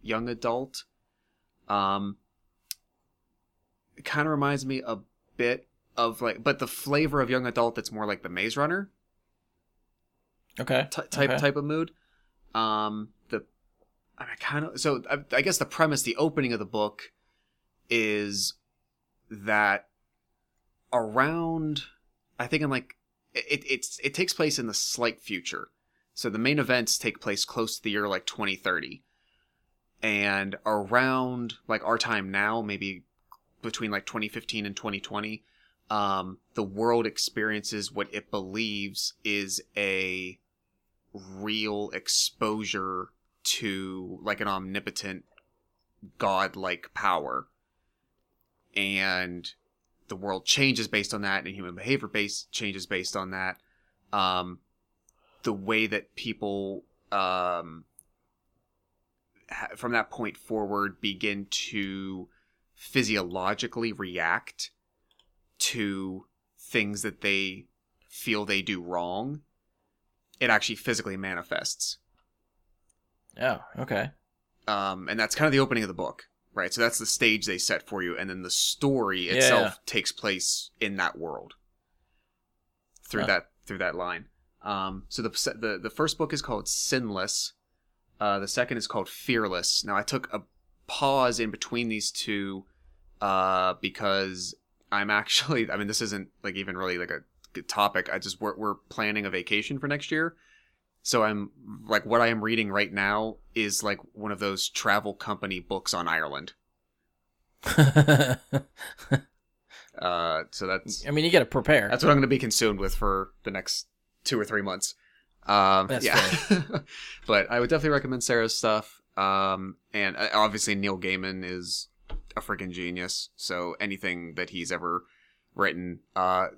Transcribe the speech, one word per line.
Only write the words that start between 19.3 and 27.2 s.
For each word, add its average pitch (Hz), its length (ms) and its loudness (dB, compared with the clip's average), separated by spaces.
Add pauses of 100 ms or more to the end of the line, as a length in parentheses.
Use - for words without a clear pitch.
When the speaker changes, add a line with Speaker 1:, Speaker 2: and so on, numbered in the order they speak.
Speaker 1:
that 104 580 2 (1040)
around, 151 920 0 (560)
I 120 80 -4
think 151 160 0
in, 143 80 0
like, 127 260 -4 (380)
it, 143 340 -2
it's, - 340 -4
it 135 120 -2
takes 180 180 2
place 156 260 2
in 120 80 -2
the 107 80 -4
slight - 460 0
future. - 480 -6 (460)
So 120 160 -2
the 107 80 -2
main 139 200 4
events 123 380 2
take - 240 -4